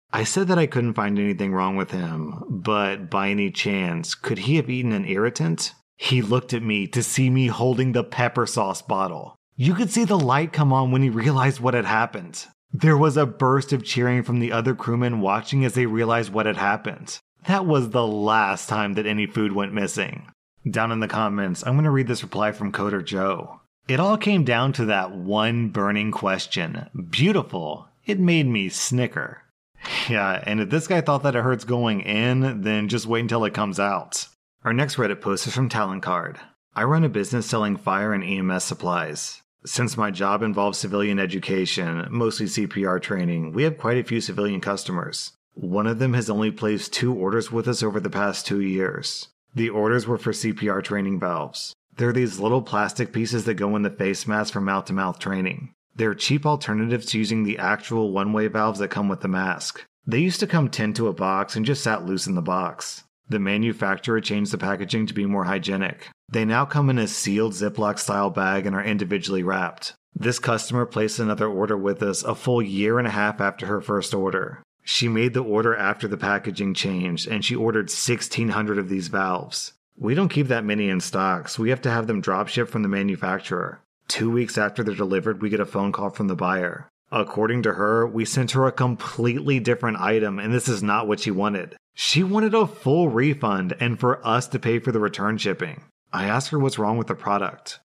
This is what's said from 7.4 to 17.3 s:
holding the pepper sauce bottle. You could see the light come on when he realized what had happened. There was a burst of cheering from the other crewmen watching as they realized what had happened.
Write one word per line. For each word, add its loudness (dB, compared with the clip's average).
holding 2
the 2
pepper 0
sauce -2
bottle. -4
You 4
could 0
see 2
the 4
light 2
come 4
on 2
when 6
he 6
realized 2
what 2
had 2
happened. -2
There 6
was 4
a 6
burst 2
of 0
cheering 2
from 0
the 0
other 2
crewmen 0
watching 2
as 2
they 2
realized 0
what 2
had 0
happened. -2